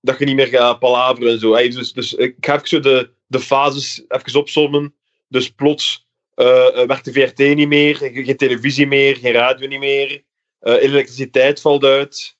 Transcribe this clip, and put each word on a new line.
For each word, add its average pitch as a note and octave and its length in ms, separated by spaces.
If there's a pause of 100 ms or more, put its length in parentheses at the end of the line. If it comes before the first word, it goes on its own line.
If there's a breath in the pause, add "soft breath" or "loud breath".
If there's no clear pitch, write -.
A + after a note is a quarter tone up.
dat C3 180
je C#3+ 60
niet C#3 120
meer C3+ 100
gaat A#2+ 320
palaveren B2 540
en A#2 60
zo. A2 140
Hey, A#2+ 180
dus, B2 220
dus A#2+ 220
ik B2+ 260
ga C#3+ 140
even C#3+ 140
zo D#3+ 120
de, C3 300 (160)
de C3 140
fases C#3 680
even - 320
opzommen. D3 540 (340)
Dus B2+ 220
plots, - 560 (280)
eh, B2+ 320 (160)
eh, B2 60
werkt C3 160
de C3 80
V B2 40
R C3 180
T - 40
niet D3 300
meer, D3 280
ge-, C3+ 140 (140)
geen C3+ 120
televisie C3 500
meer, C#3 300
geen A#2+ 160
radio B2+ 360
niet C#3 100
meer. C#3 440 (380)
Eh, A#2 220
elektriciteit C3+ 760
valt C#3+ 240
uit C#3 560